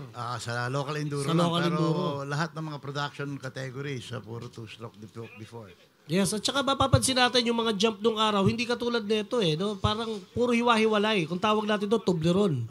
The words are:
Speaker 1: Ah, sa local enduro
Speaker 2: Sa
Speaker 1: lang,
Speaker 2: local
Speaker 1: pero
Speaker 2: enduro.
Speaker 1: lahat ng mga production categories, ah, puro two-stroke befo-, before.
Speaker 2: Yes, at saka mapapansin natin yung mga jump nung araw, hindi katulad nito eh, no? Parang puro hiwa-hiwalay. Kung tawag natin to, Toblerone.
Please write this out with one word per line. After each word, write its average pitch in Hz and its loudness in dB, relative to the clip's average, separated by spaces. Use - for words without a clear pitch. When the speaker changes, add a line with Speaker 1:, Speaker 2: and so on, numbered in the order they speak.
Speaker 1:
Ah, 120 -6
sa 120 -4
local 139 -2
enduro 143 -4
Speaker 2:
Sa 165 2
Speaker 1:
lang, 170 4
Speaker 2:
local 170 0
Speaker 1:
pero 170 0
Speaker 2:
enduro. 160 0
Speaker 1:
lahat 147 -4
ng 160 -8
mga 143 -10
production 143 -6
categories, 131 -10
ah, 120 -10
puro 117 -12
two-stroke 117 -14
befo-, 110 -16
before. 110 -16
Speaker 2:
Yes, 180 2
at 214 -4
saka 269 0
mapapansin 262 4
natin 247 4
yung 233 2
mga 226 0
jump 202 0
nung 220 2
araw, 208 4
hindi 226 2
katulad 240 0
nito 214 0
eh, 156 2
no? 202 -2
Parang 214 -2
puro 240 2
hiwa-hiwalay. 220 4
Kung 180 -4
tawag 214 2
natin 208 0
to, 226 4
Toblerone. 175 2